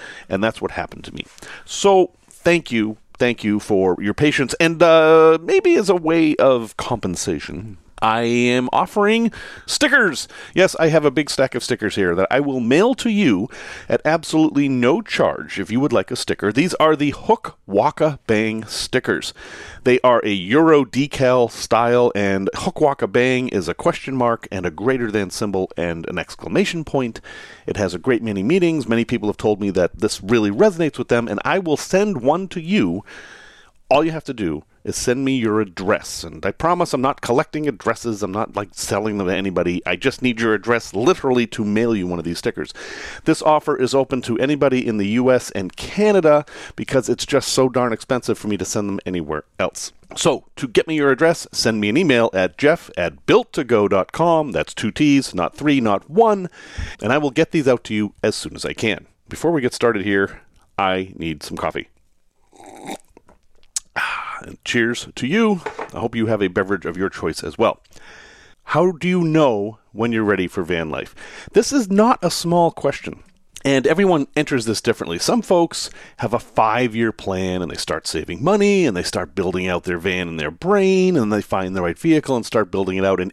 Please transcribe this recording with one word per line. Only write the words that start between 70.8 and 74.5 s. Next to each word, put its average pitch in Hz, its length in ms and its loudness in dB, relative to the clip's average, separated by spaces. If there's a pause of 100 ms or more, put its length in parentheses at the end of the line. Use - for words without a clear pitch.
life? 65 240 -8 (380)
This 226 200 2
is 240 200 0
not 220 320 4
a 170 80 0
small 170 400 0
question. - 500 -6 (420)
And 135 220 2
everyone 165 400 4 (100)
enters 143 300 0